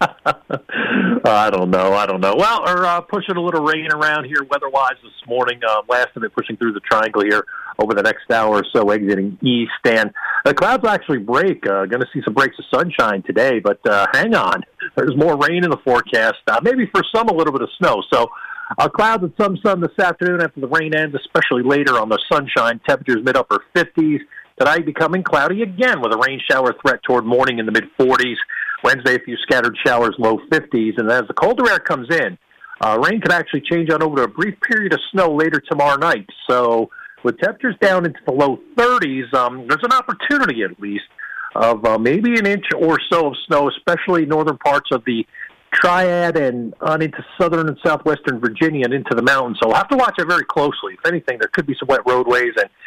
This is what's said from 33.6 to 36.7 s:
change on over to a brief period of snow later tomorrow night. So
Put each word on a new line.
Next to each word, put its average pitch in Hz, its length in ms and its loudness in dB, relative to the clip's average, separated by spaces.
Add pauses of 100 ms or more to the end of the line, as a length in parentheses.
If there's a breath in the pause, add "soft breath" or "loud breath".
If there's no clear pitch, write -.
change 170 200 0
on 156 120 2
over 151 140 -2
to 131 60 2
a 117 60 0
brief 190 340 -4
period 208 320 0
of - 60 -4 (120)
snow 175 220 2
later 160 260 0
tomorrow 143 380 2
night. 139 280 0 (220)
So 117 400 2 (340 loud breath)